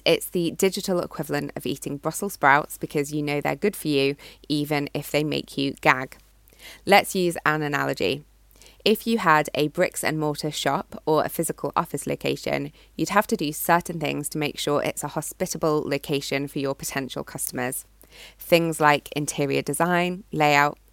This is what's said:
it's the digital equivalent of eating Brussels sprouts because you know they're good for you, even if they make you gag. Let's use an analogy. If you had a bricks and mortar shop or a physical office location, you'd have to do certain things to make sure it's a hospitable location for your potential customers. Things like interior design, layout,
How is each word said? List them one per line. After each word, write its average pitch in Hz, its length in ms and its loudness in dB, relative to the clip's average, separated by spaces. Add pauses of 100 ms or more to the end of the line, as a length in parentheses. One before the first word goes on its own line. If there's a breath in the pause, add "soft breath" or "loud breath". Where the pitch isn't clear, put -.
it's - 240 2
the 170 220 -2
digital 190 500 0
equivalent 143 540 -6
of - 120 -8
eating 143 300 -6
Brussels 175 360 -6
sprouts 143 460 4
because 147 340 -2
you 151 80 -2
know 147 200 -2
they're 143 160 -2
good 196 180 0
for - 140 -4
you, 139 260 2 (320 loud breath)
even 147 460 -2
if - 180 -6
they 151 120 2
make 143 320 -4
you 139 260 -2
gag. 131 360 2 (680 loud breath)
Let's - 280 6
use 175 320 0
an 151 160 2
analogy. 139 600 -2 (640 soft breath)
If 214 200 2
you 226 140 0
had 156 340 4
a 151 140 0
bricks - 360 -2
and 151 140 0
mortar 151 320 -2
shop - 560 -4
or 151 180 4
a - 60 -2
physical - 460 -4
office 160 320 -2
location, 143 640 -4 (240 soft breath)
you'd 160 140 -2
have 202 180 2
to 226 100 0
do 151 140 -4
certain 170 480 0
things 143 300 -4
to 156 100 -6
make 147 180 -4
sure 147 240 0
it's - 220 -4
a 147 60 -6
hospitable 160 760 -2
location 143 600 -2
for 147 120 -8
your 139 140 -2
potential 139 500 -6
customers. - 640 -6 (540 loud breath)
Things 165 400 4
like 147 340 4
interior 139 500 0
design, 175 680 0
layout, 147 460 4 (160)